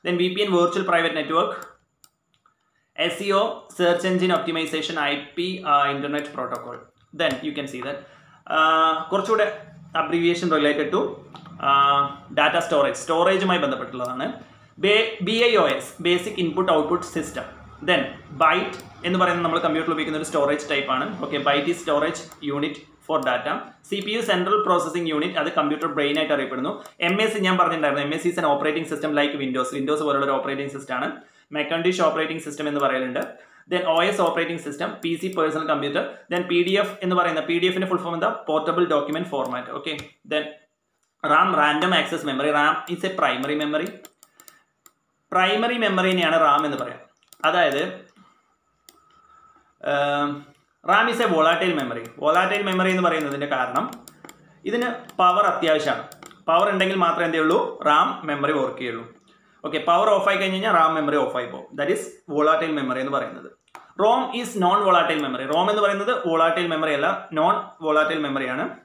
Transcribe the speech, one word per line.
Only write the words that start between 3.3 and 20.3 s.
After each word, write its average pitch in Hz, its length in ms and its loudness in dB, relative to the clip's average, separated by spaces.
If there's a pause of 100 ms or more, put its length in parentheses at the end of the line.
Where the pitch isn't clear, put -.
ഒ 202 40 4 (360)
Search 175 320 2
Engine 180 260 2
Optimization, 160 640 -4 (120)
ഐ 143 40 0 (220)
പി, 175 100 -2 (260)
uh, 143 220 6
Internet 143 420 -4
Protocol. 123 400 -8 (440)
Then 160 120 2 (140)
you 151 100 -4
can 143 160 -6
see 127 140 -10
that. 143 120 -8 (580)
Uh, 160 360 4 (180)
കുറച്ചുകൂടെ 202 360 2 (540)
abbreviation 170 560 0
related 147 380 2
to, 202 60 2 (680)
uh, 139 320 4 (400)
data 151 280 4
storage, 139 340 2
സ്റ്റോറേജുമായി 180 640 2
ബന്ധപ്പെട്ടുള്ളതാണ്. 127 600 -6 (580)
ബേ-, 214 240 4 (200)
ബി 220 80 0 (120)
ഐ 233 40 4 (100)
ഒ - 20 6 (120)
എസ്, - 140 -10 (160)
Basic 175 380 0
Input 170 320 0
Output 156 260 0 (140)
System. 147 300 -6 (420)
Then 165 140 2 (400)
ബൈറ്റ് 170 340 2 (300)
എന്ന് 185 160 0
പറയുന്നത് 175 240 2
നമ്മൾ 165 200 0
കമ്പ്യൂട്ടറിൽ 160 300 0
ഉപയോഗിക്കുന്ന 156 260 -4
ഒരു 156 80 -8